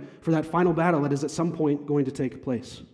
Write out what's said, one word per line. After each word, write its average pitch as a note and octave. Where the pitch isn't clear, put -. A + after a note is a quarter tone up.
for E3
that D#3
final F3
battle E3
that C#3+
is C#3
at D3
some E3+
point D3
going D3
to C3
take C3
place. -